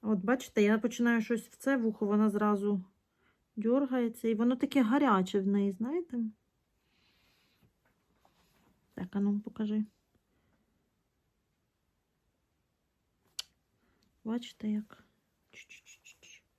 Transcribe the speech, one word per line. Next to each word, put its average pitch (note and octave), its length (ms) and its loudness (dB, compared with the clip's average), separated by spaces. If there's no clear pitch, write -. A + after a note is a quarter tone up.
От, G#3+ 140 0
бачите, A3+ 440 0
я G#3+ 140 4
починаю A#3+ 440 0
щось A3+ 260 -4
в - 80 -20
це C4+ 220 0
вухо, A3 280 -2
вона G#3 240 4
зразу G#3 540 0
дьоргається, A#3+ 720 0
і A3+ 80 2
воно A#3+ 200 2
таке C#4 280 0
гаряче G#3+ 560 2
в F#3+ 80 -2
неї, G3+ 240 2
знаєте? B3 480 -6
Так, F3+ 180 -10
а G3+ 80 -2
ну, G3+ 200 0
покажи. G#3+ 460 -4
Бачите, A3+ 460 -8
як? G#3+ 340 -8
Чш-чш-чш-чш. - 920 -20